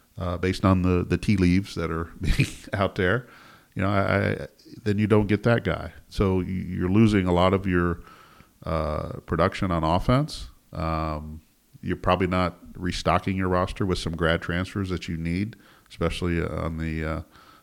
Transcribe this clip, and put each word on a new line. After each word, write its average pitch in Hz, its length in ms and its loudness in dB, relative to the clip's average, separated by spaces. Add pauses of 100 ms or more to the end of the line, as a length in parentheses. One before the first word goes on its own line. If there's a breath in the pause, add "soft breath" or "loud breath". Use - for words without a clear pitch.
(180 soft breath)
uh, 90 200 -4
based 92 280 0
on 95 160 6
the, 90 220 4
the 90 140 0
tea 101 200 2
leaves 92 380 2
that 85 140 -4
are 82 260 -4
<laughs> - 60 -18
being 92 280 2 (240)
out 98 220 -2
there. 104 320 0 (460 soft breath)
You - 80 -6
know, 98 80 0
I, 98 400 2
I, 98 180 -4 (360)
then 104 160 0
you 107 80 2
don't 107 200 4
get 104 160 2
that 117 220 2
guy. 78 260 -4 (160)
So 92 320 2
you, 92 140 -4
you're 90 360 -4
losing 104 380 6
a 90 60 2
lot 92 200 4
of 95 120 0
your, 87 380 2 (600 soft breath)
uh, 78 600 -4
production 92 460 0
on 85 120 0
offense. 123 640 0 (240)
Um, 80 680 -6 (400)
you're - 160 -4
probably 92 300 2
not 90 300 0 (180)
restocking 90 600 0
your 95 140 -2
roster 90 360 0
with 90 120 0
some 85 180 -4
grad 82 260 2
transfers 92 500 -4
that 85 180 -6
you 85 80 -6
need, 87 400 -4 (320 soft breath)
especially 85 520 -2
on 80 360 -4
the, 80 260 -4
uh, 80 180 -4 (420 soft breath)